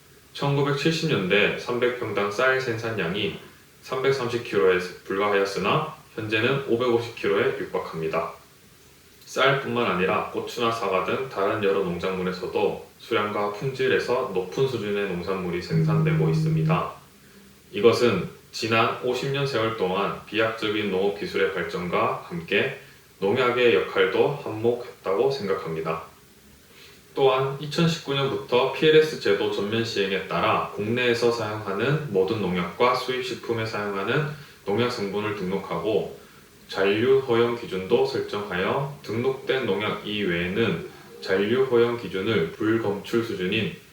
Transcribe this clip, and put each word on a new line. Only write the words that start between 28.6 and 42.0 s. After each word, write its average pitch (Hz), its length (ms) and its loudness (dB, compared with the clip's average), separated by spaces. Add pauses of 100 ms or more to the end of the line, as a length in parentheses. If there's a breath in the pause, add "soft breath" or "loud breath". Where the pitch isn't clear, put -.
피엘에스 156 460 6
제도 104 320 2
전면 110 340 0
시행에 95 420 -2
따라 90 460 0
국내에서 120 580 2
사용하는 107 800 -2
모든 98 300 2
농약과 90 540 0
수입 127 280 -2
식품에 113 440 -4
사용하는 107 640 -2 (360 loud breath)
농약 117 260 0
성분을 104 440 -4
등록하고 92 840 -2 (480 loud breath)
잔류 110 520 4
허용 120 360 2
기준도 113 520 0
설정하여 104 960 -4
등록된 127 640 -2
농약 101 400 -2
이외에는 95 840 -2 (320 loud breath)
잔류 107 440 2
허용 120 360 2